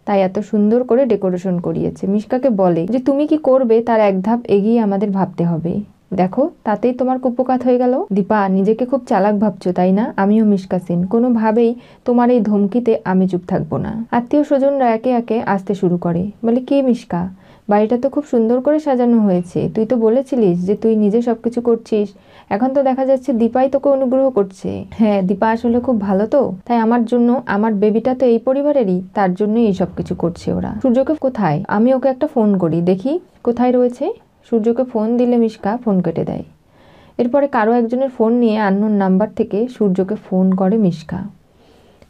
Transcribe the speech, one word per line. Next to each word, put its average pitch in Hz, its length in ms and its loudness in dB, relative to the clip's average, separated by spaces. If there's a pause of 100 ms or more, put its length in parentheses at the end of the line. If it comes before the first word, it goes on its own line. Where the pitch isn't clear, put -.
তাই 202 160 0
এত 190 180 -2
সুন্দর 214 440 0
করে 247 220 2
ডেকোরেশন 185 540 -2
করিয়েছে। 165 480 -4
মিশকাকে 254 420 0
বলে 185 380 2
যে, 233 120 -2
"তুমি 277 280 0
কি 311 100 2
করবে 262 440 2
তার 233 180 0
এক 196 220 2
ধাপ 226 260 0
এগিয়ে 208 340 2
আমাদের 196 300 -2
ভাবতে 185 340 -2
হবে। 170 360 -2 (320)
দেখো, 190 360 0 (140)
তাতেই 233 300 -2
তোমার 254 260 -2
কুপকাত 254 440 -2
হয়ে 254 140 2
গেল।" 254 360 0
"দীপা, 196 360 0
নিজেকে 196 360 0
খুব 262 220 -2
চালাক 208 320 2
ভাবছো, 190 340 -2
তাই 185 180 2
না? 220 260 0
আমিও 208 280 2
মিশকা 190 340 0
সেন, 180 260 -2
কোনোভাবেই 233 720 2 (300)
তোমার 240 240 2
এই 247 100 4
ধমকিতে 208 640 0
আমি 185 240 2
চুপ 180 200 -2
থাকবো 156 300 -4
না।" 220 340 -6
আত্মীয় 240 320 0
স্বজনরা 277 460 0
একে 226 200 0
একে 233 360 -2
আসতে 196 300 -2
শুরু 180 220 0
করে। 175 340 -4 (140)
বলে, 233 140 2
"কি 277 220 0
মিশকা, 190 480 -2 (400)
বাড়িটা 214 280 2
তো 269 120 -2
খুব 294 140 -4
সুন্দর 240 380 0
করে 294 180 0
সাজানো 247 400 2
হয়েছে, 180 560 0
তুই 220 100 0
তো 247 120 0
বলেছিলিস 220 680 0
যে 208 80 0
তুই 220 200 0
নিজে 214 260 2
সবকিছু 233 400 -4
করছিস, 226 460 -2 (420)
এখন 208 240 0
তো 277 100 2
দেখা 262 220 0
যাচ্ছে 262 280 0
দীপাই 240 360 2
তোকে 277 200 0
অনুগ্রহ 269 400 2
করছে।" 196 600 -4
"হ্যাঁ, 208 300 2
দীপা 190 280 0
আসলে 233 300 0
খুব 247 220 -2
ভালো 196 260 0
তো, 220 260 0 (120)
তাই 240 120 0
আমার 226 280 2
জন্য, 240 400 2
আমার 214 280 -2
বেবিটা 214 420 0
তো 262 100 0
এই 233 140 4
পরিবারেরই, 262 640 0 (120)
তার 190 200 0
জন্যই 214 320 0
এই 202 80 2
সব 185 140 -2 (100)
কিছু 170 180 -6
করছে - 380 -4
ওরা।" 180 180 -4 (100)
"সূর্যকে 262 340 2
কোথায়? 208 520 -2
আমি 233 260 2
ওকে 262 160 0
একটা 262 180 -2
ফোন 208 300 2
করি, 170 240 0
দেখি 190 380 0 (240)
কোথায় 240 280 0
রয়েছে।" 247 420 0 (360)
সূর্যকে 233 340 0
ফোন 233 340 -2
দিলে 240 200 2
মিশকা 220 460 -2
ফোন 196 180 2
কেটে 170 240 -4
দেয়। - 200 -8 (720)
এরপরে 277 300 0
কারো 226 260 0
একজনের 247 360 0
ফোন 226 240 0
নিয়ে 233 260 2
আননোন 208 320 0
নাম্বার 196 440 2
থেকে 220 320 -2
সূর্যকে 196 480 -2
ফোন 190 360 0
করে 190 260 0
মিশকা। 185 420 -2 (920)